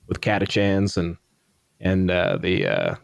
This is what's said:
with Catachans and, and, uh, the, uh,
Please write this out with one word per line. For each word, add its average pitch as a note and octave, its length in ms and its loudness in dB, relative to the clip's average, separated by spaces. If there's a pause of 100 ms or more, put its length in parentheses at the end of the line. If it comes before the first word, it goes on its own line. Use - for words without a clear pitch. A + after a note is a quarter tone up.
with F2 140 -4
Catachans G2+ 760 0
and, E2+ 200 -4 (640)
and, F#2 300 2
uh, F2+ 280 0
the, F2+ 280 0
uh, - 380 -2